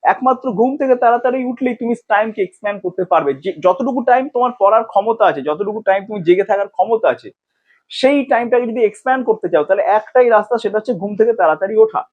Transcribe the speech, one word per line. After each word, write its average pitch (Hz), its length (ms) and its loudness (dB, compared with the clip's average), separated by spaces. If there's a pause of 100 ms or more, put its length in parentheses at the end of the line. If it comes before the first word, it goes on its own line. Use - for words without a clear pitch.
একমাত্র 254 500 -2
ঘুম 247 240 0
থেকে 262 200 0
তাড়াতাড়ি 247 480 0
উঠলেই 247 300 -4
তুমি 233 200 -4
টাইমকে 214 480 -2
এক্সপ্যান্ড 202 400 -6
করতে 185 220 -4
পারবে। 156 300 0
যে 151 180 -8 (120)
যতটুকু 269 380 0
টাইম 262 260 2
তোমার 247 300 0
পড়ার 220 260 2
ক্ষমতা 220 400 0
আছে, 143 180 0
যতটুকু 196 400 -4
টাইম 196 240 -2
তুমি 208 160 -10
জেগে 180 220 2
থাকার 202 240 -2
ক্ষমতা 220 400 0
আছে, 120 220 -4 (580)
সেই 277 360 0
টাইমটাকে 240 420 0
যদি 220 180 -2
এক্সপ্যান্ড 254 420 -2
করতে 214 220 -2
চাও, 156 160 2
তাহলে 190 180 0
একটাই 214 460 2
রাস্তা, 220 300 2
সেটা 214 200 -2
হচ্ছে 214 160 -4
ঘুম 202 220 -8
থেকে 226 160 2
তাড়াতাড়ি 190 440 0
ওঠা। 220 360 2